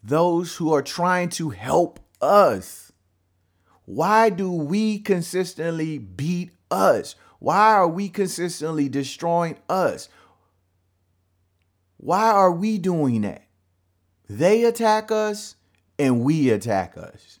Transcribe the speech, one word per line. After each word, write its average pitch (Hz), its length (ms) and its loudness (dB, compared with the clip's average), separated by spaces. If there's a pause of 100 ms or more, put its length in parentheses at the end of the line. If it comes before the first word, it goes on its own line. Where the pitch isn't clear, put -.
those 170 540 0
who 160 160 -2
are 143 100 0
trying 180 460 -2
to 160 200 -6
help 131 500 -2 (220)
us? 147 720 2 (920)
Why 202 440 4
do 185 220 -2
we 202 480 0
consistently 170 960 -4
beat 147 540 -6 (180)
us? 165 460 2 (240)
Why 202 340 4
are 190 140 6
we 180 220 -4
consistently 165 800 -4
destroying 165 680 -2 (100)
us? 165 400 -2 (1900)
Why 202 340 0
are 190 200 6
we 208 260 -2
doing 156 440 0
that? 98 260 -8 (800)
They 180 360 2
attack 220 480 0
us 214 440 -4 (440)
and 127 240 2
we 143 260 2
attack 101 480 -2
us. - 420 -20